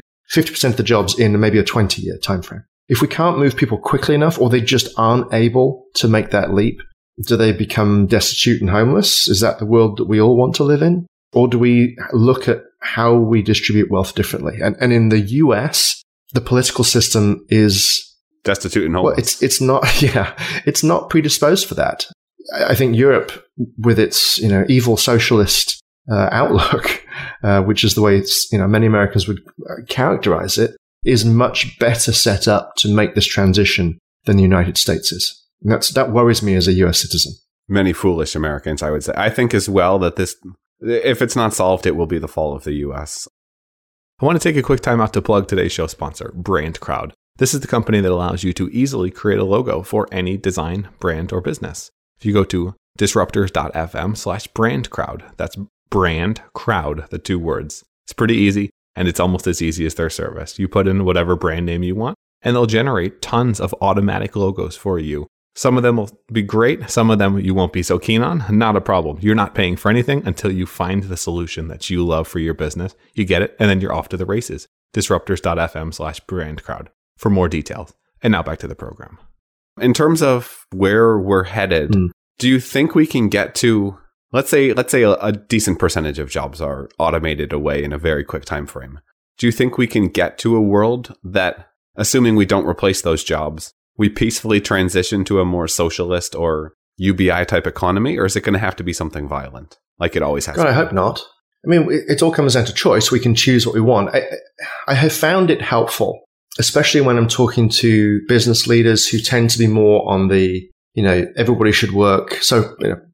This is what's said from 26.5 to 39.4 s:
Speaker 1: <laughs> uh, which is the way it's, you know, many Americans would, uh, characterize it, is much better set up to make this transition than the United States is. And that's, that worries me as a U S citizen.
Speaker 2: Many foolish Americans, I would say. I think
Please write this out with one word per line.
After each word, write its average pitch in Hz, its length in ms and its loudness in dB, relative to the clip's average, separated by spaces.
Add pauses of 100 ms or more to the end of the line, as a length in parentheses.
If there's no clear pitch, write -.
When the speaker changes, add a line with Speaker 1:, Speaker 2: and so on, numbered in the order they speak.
Speaker 1:
<laughs> - 180 -16
uh, 101 200 2
which 101 220 0
is 104 100 2
the 107 80 2
way 101 160 6
it's, - 340 -2
you 107 60 2
know, 95 100 2
many 107 180 4
Americans 101 400 2
would, 101 140 -6 (300)
uh, - 180 -12
characterize 101 720 0
it, 113 180 0 (280)
is 117 200 2
much 117 540 2
better 117 340 0
set 107 360 0
up - 280 0
to 104 160 0
make 104 220 2
this 104 120 2
transition 95 720 2 (260)
than 101 120 2
the 98 60 6
United 90 340 2
States - 360 -2
is. - 300 -8 (200)
And 107 100 0
that's, - 180 -2
that - 220 0
worries 120 300 2
me 101 120 0
as 90 140 2
a 95 60 4
U 90 140 4
S 85 120 0
citizen. - 320 -4 (360)
Speaker 2:
Many 98 240 2
foolish 85 440 -2
Americans, 76 460 -4
I 76 80 -2
would 76 120 -4
say. - 140 -6
I 107 140 0
think 117 240 0